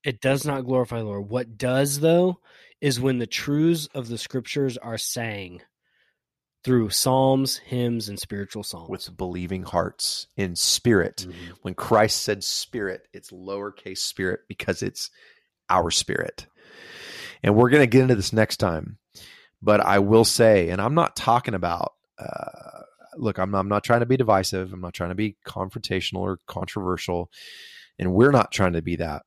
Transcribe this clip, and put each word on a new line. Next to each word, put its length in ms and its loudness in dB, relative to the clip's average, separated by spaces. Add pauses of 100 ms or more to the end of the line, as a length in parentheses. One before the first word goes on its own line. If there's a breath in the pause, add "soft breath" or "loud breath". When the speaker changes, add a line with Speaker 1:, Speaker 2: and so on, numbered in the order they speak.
Speaker 1:
It 180 -6
does 240 0
not 220 -4
glorify 320 0
the 60 -6
Lord. 240 -6
What 280 -6
does, 440 0
though, 400 4 (400 soft breath)
is 200 0
when 180 0
the 80 -2
truths 680 0
of 140 -8
the 100 -8
Scriptures 600 -4
are 200 -8
sang 640 -8 (1000)
through 260 2
psalms, 680 2
hymns, 500 -4
and 100 -10
spiritual 440 -10
songs. 280 -14
Speaker 2:
With 260 -10
believing 460 -6
hearts 640 -4 (100)
in 200 -4
spirit. 720 2
Speaker 1:
Mm-hmm. 240 -16 (100)
Speaker 2:
When 120 -8
Christ 480 4
said 220 -2
spirit, 680 -6
it's 180 -20
lowercase 680 -12
spirit 500 -4
because 340 -6
it's 280 -8 (600 soft breath)
our 200 4
spirit. 560 -4 (960 loud breath)
And 140 4
we're 140 6
gonna 160 8
get 160 6
into 140 4
this 160 -2
next 260 2
time. 400 -4 (640 loud breath)
But 180 4
I 200 4
will 240 6
say, 460 6
and 100 -2
I'm 140 -2
not 220 0
talking 380 0
about, 380 -4 (260)
uh, 640 -14 (340)
look, 220 -4
I'm, 160 -2
I'm 140 0
not 160 0
trying 160 4
to 60 0
be 100 2
divisive. 560 0
I'm 80 -14
not 140 -12
trying 160 -6
to 40 -6
be 220 -4 (100)
confrontational 720 -6
or 260 -4
controversial. 840 -6 (680 loud breath)
And 160 -2
we're 180 8
not 200 4
trying 220 2
to 80 -2
be 140 -4
that. 300 -6